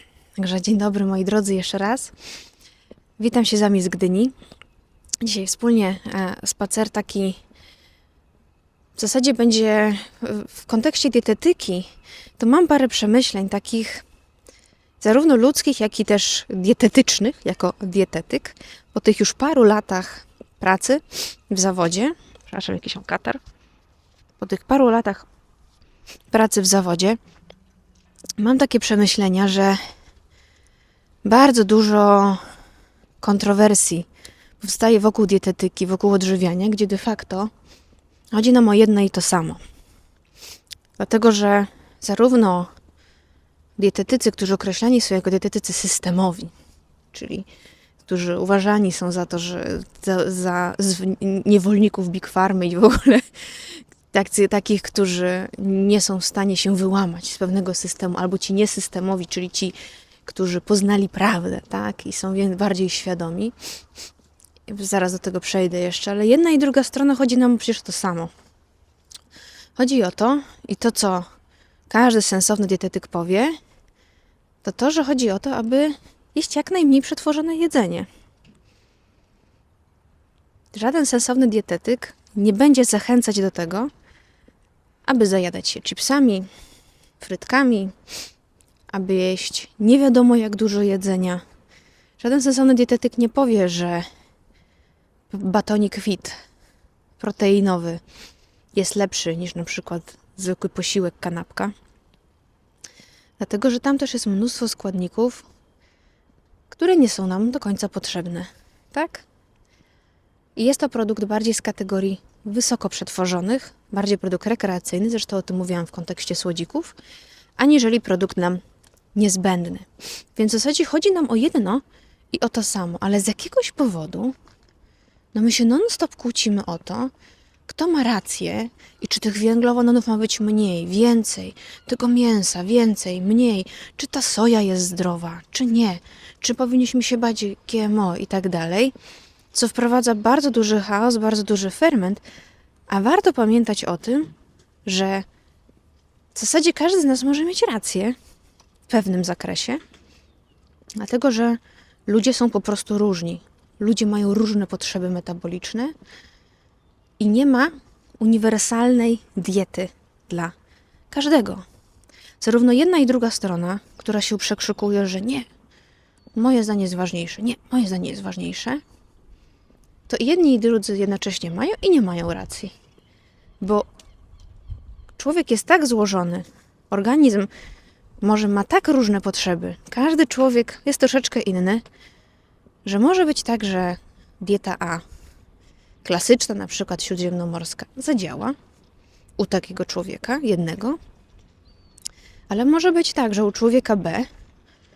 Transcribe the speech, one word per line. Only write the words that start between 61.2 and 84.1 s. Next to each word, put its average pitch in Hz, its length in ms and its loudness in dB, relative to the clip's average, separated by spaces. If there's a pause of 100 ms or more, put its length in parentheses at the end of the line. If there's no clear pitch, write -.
tak, 202 380 -8
i 196 60 -10
są 190 200 -6
wię-, 190 220 0
bardziej 190 340 -2
świadomi. 175 640 -6 (1300)
Zaraz 190 320 -2
do 185 80 -8
tego 185 200 -6
przejdę 180 400 -2
jeszcze, 180 320 -4
ale 208 160 0
jedna 320 240 6
i 302 80 4
druga 269 240 2
strona 277 320 0
chodzi 247 220 2
nam 247 200 4
przecież 226 240 -4
o - 40 -20
to 202 60 -8
samo. 170 380 -4 (1500)
Chodzi 254 280 2
o 180 80 0
to, 262 300 0 (260)
i 196 80 -6
to, 233 160 0
co 185 320 -2 (640)
każdy 226 340 4
sensowny 202 460 0
dietetyk 185 400 -4
powie, 190 460 0 (1120)
to 196 80 -6
to, 254 200 0
że 311 120 0
chodzi 254 260 0
o 190 100 -2
to, 269 160 -6
aby 269 380 0 (420)
jeść - 200 -4
jak 294 160 -4
najmniej 285 300 4
przetworzone 311 540 -4
jedzenie. 214 500 -2 (2750)
Żaden 269 300 0
sensowny 247 420 2
dietetyk 214 640 -2 (220)
nie 208 180 2
będzie 262 320 6
zachęcać 214 560 0
do 190 100 0
tego, 180 360 -6 (1200)